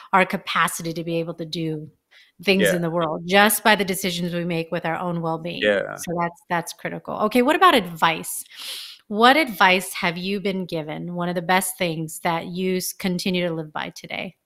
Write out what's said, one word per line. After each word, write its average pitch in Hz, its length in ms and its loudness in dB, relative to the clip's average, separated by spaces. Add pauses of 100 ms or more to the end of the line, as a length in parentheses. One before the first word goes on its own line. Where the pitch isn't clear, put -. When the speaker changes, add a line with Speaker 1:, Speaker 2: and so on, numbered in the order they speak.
(120)
Speaker 1:
our 185 120 6
capacity 170 680 -2
to 165 100 -6
be 165 120 -2
able 165 180 -4
to 170 100 -10
do 156 460 -6 (520)
things 196 260 4
Speaker 2:
Yeah. 180 80 4
Speaker 1:
in 170 60 0
the 165 80 0
world 165 360 -2
just 202 360 6
by 214 120 6
the 202 100 0
decisions 180 480 -4
we 175 120 -2
make 165 280 -2
with 165 140 -4
our 165 100 -2
own 170 240 -4
well-being. 165 420 -4
Speaker 2:
Yeah. 98 340 0
Speaker 1:
So - 220 -8
that's, 170 300 -4
that's 170 240 -4
critical. 160 420 -10 (100)
Okay, 247 180 2
what 302 140 4
about 359 180 8
advice? 175 680 0 (640)
What 233 280 6
advice 196 560 2
have 170 240 -2
you 190 240 -4
been 185 240 -2
given? 165 500 -6
One 175 140 -2
of 175 60 -4
the 175 80 -2
best 185 340 0
things 160 440 -4
that 165 260 -2
you 185 300 -2
s-, - 180 -4
continue 180 520 -2
to 170 60 -2
live 156 200 -8
by - 180 -6
today - 560 -12